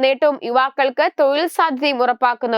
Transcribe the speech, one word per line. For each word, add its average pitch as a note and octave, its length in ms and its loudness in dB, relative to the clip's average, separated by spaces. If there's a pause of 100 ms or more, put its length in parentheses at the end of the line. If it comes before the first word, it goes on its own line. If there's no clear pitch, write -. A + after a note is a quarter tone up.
നേട്ടവും C4+ 340 2 (100)
യുവാക്കൾക്ക് C4 580 0 (140)
തൊഴിൽ D4 360 2
സാധ്യതയും C#4+ 480 0
ഉറപ്പാക്കുന്ന A#3+ 540 0